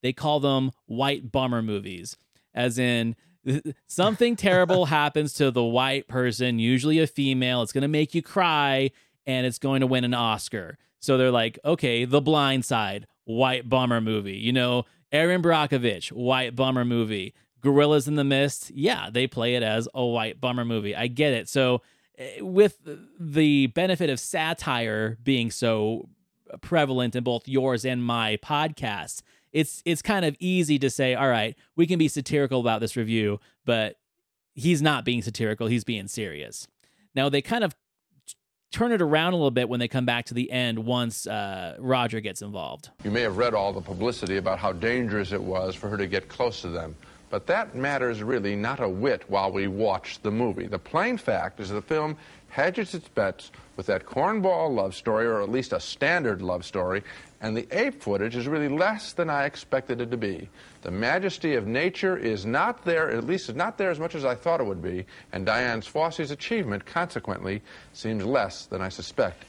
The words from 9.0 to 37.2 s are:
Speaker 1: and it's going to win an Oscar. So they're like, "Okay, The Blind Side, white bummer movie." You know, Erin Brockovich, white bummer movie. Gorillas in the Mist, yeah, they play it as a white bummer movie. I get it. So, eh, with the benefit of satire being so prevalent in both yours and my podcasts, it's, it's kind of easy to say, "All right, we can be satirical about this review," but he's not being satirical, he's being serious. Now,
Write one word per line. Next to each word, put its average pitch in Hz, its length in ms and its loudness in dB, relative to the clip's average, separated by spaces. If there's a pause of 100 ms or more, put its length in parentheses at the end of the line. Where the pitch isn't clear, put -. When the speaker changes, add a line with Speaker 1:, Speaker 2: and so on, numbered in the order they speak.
Speaker 1:
and 127 200 0
it's 123 140 -4
going 135 220 2
to 131 60 4
win 127 160 2
an 123 100 0
Oscar. 110 640 -2 (220)
So 135 180 4
they're 127 140 6
like, 117 340 2
"Okay, 127 400 2
The 139 160 4
Blind 139 420 2
Side, 107 440 -2 (180)
white 127 420 0
bummer 123 320 4
movie." 107 380 -2
You 113 160 0
know, 123 320 2 (260)
Erin 175 300 2
Brockovich, 139 720 2
white 123 440 0
bummer 127 300 2
movie. 110 480 -2 (260)
Gorillas 143 480 6
in 151 80 0
the 143 80 2
Mist, 139 460 0
yeah, 160 420 -2
they 123 140 0
play 123 300 0
it 120 80 0
as 113 320 0
a 127 100 0
white 113 340 -2
bummer 123 240 -2
movie. 107 320 -2
I 120 120 -2
get 135 260 2
it. 110 160 -4
So, 127 320 2 (360)
eh, 127 220 -14
with 196 380 4 (420)
the 147 480 4
benefit 170 440 2
of 127 80 -2
satire 117 1040 -2
being 120 260 2
so 110 580 0 (540)
prevalent 131 540 0
in 123 80 -2
both 120 240 0
yours 131 360 2
and 123 200 -2
my 113 400 0
podcasts, 143 800 -4 (280)
it's, 151 340 -2
it's 170 180 -2
kind 202 200 0
of 151 160 0
easy 175 400 2
to 135 100 2
say, 127 260 0
"All 135 120 2
right, 113 280 2 (200)
we 165 120 4
can 175 100 0
be 160 100 6
satirical 135 520 0
about 113 200 2
this 113 160 -2
review," 110 440 0 (260)
but 113 300 0 (580)
he's 147 280 2
not 147 220 4
being 120 180 0
satirical, 110 460 -2
he's 113 160 2
being 101 240 -6
serious. 76 600 -10 (480)
Now, 135 140 0